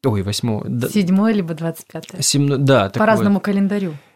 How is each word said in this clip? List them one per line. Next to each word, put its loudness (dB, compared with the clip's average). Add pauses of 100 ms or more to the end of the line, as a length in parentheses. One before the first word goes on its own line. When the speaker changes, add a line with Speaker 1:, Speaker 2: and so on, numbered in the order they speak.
Speaker 1:
Ой, 2
восьмое, -4
да. -4
Speaker 2:
Седьмое 2
либо -2
двадцать -8
пятое. -14
Speaker 1:
Семно-, 2
да, 4
Speaker 2:
По -4
Speaker 1:
такое. 2
Speaker 2:
разному 4
календарю. -2 (220)